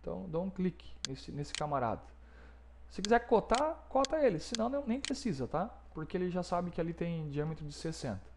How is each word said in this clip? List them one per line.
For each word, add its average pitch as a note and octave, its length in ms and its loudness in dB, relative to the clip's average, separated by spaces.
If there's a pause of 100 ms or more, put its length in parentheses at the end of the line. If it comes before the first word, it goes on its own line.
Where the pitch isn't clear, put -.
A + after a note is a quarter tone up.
Então - 280 -6
dou E3 140 -2
um G3 60 -2
clique F#3 480 -2 (100)
nesse, C3+ 240 -6
nesse C#3+ 220 -6
camarada. C3+ 500 0 (840)
Se - 140 -8
quiser A3 240 6
cotar, C4 640 4
cota C#4 340 4
ele, G3 140 6
senão A3+ 320 0
não, C#4+ 160 -2
nem A#3+ 140 2
precisa, E3+ 460 -2
tá? E3 220 0 (240)
Porque D#3 240 -6
ele F3+ 140 2
já F3+ 120 0
sabe F3 280 0
que F3 100 -4
ali E3+ 140 0
tem E3 340 -2
diâmetro D3+ 380 -2
de D3 80 -8
sessenta. C3+ 480 -4 (140)